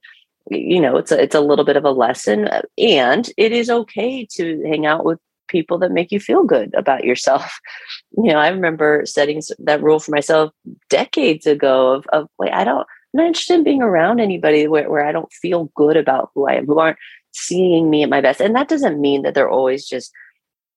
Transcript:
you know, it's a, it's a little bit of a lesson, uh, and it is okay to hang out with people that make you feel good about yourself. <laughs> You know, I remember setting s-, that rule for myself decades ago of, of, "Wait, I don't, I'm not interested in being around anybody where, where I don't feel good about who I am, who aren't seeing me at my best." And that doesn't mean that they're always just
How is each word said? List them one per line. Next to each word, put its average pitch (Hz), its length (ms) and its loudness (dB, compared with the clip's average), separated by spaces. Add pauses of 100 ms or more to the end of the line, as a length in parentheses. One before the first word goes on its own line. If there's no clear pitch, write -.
(500)
you 170 320 0
know, 135 160 2
it's - 140 -2
a, 143 100 2
it's 139 140 0
a 156 40 4
little 147 240 2
bit 143 140 2
of 147 80 0
a 143 60 2
lesson, 131 560 0
uh, - 160 -4 (140)
and 156 600 2
it 214 140 2
is 240 180 -2
okay 233 600 -4
to 165 320 -6
hang 151 240 -2
out 156 180 0
with 165 140 -2 (280)
people 165 300 -2
that 185 140 -2
make 175 200 -2
you 202 80 -2
feel 349 240 0
good 139 300 0
about 131 300 0
yourself. 131 640 -2
<laughs> - 40 -20 (480)
You 208 160 2
know, 151 60 2
I 151 100 2
remember 160 560 0
setting 147 320 -2
s-, 151 220 -10
that 147 240 -2
rule 156 160 4
for 151 120 -10
myself 156 400 0 (380)
decades - 560 0
ago 131 480 2
of, 139 180 -6
of, 151 160 0 (120)
"Wait, 95 120 -4
I 185 140 0
don't, 269 140 0
I'm - 60 -6 (280)
not 320 140 2
interested 339 260 -2
in 339 100 4
being 285 200 0
around 196 360 2
anybody 160 480 2
where, 151 220 0
where 147 160 0
I 151 80 -2
don't 165 180 -6
feel 175 440 -4
good 151 200 4
about 135 380 0
who 139 140 -2
I 131 80 0
am, 127 100 -2
who 147 140 2
aren't 160 180 2 (340)
seeing 175 580 0
me 151 140 2
at 135 60 0
my 139 100 0
best." 135 220 2
And 214 140 2
that 277 120 0
doesn't 269 320 -2
mean 143 220 0
that 139 140 -4
they're 135 140 2
always 131 380 -2
just 127 240 -10 (640)